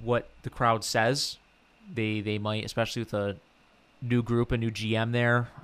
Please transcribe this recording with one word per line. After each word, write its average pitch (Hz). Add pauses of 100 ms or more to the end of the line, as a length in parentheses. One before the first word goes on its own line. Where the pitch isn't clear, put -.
what 117 (140)
the -
crowd 117
says. 123 (560)
They, 107
they 104
might, 107
especially 113
with 110
a 101 (640)
new 120
group, 117
a 127
new 113
G 110
M 113
there, 120 (160)